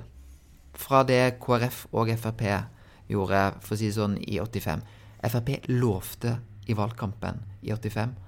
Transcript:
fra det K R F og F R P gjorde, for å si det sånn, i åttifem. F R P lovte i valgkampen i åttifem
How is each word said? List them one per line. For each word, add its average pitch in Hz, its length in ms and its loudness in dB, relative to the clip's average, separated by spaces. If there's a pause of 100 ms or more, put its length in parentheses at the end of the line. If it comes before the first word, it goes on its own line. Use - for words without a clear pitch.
(720)
fra 135 300 4
det 127 360 4
K 123 140 2
R 117 160 4
F - 240 -12
og 110 160 4
F 113 160 0
R 113 80 -2
P 101 260 0 (500)
gjorde, 98 520 2
for - 140 -4
å - 20 -2
si 110 100 0
det 104 80 0
sånn, 104 220 0 (100)
i 101 140 -2
åttifem. 98 400 -4 (420)
F 117 120 0
R 120 100 2
P 135 140 -2 (100)
lovte 120 720 0 (280)
i 117 60 2
valgkampen 101 640 -4 (220)
i - 100 -4
åttifem 110 400 -2 (160)